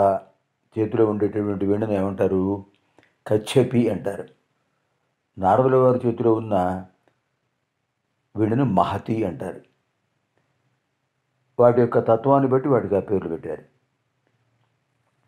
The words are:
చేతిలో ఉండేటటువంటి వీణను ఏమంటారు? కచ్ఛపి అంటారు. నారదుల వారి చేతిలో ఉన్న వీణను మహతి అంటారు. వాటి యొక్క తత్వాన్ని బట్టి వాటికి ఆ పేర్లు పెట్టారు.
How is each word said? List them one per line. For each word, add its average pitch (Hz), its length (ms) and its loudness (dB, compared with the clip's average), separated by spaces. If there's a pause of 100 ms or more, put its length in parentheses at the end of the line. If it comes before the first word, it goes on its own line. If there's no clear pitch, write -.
(800)
చేతిలో 110 280 0
ఉండేటటువంటి 104 600 -2
వీణను 104 260 -2
ఏమంటారు? 95 720 -2 (600)
కచ్ఛపి 117 640 0
అంటారు. 92 340 -8 (1120)
నారదుల 123 380 2
వారి 123 320 2
చేతిలో 117 260 2
ఉన్న 92 520 -2 (1500)
వీణను 110 280 0
మహతి 104 600 -2
అంటారు. 90 360 -8 (2000)
వాటి 120 200 6
యొక్క 120 180 2
తత్వాన్ని 131 520 2
బట్టి 135 180 0
వాటికి 101 280 0
ఆ 92 40 0
పేర్లు 92 280 -4
పెట్టారు. 80 360 -10 (1600)